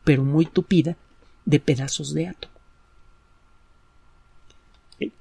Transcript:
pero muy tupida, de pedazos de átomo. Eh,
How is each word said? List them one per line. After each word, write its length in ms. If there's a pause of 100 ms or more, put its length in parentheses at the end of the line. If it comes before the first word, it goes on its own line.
pero 220
muy 200
tupida, 520 (480)
de 160
pedazos 520
de 140
átomo. 260 (2500)
Eh, 220